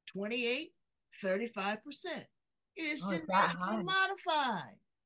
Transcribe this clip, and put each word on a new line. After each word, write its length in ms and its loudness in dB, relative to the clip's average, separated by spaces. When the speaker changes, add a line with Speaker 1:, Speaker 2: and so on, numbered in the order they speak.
Speaker 1:
twenty-eight, 680 -2
thirty-five 640 0
percent. 420 -6
It 60 -6
is 220 -2
Speaker 2:
Oh, 60 0
it's 160 0
that 260 4
Speaker 1:
genetically 240 -2
Speaker 2:
high. 60 0
Speaker 1:
modified. 920 0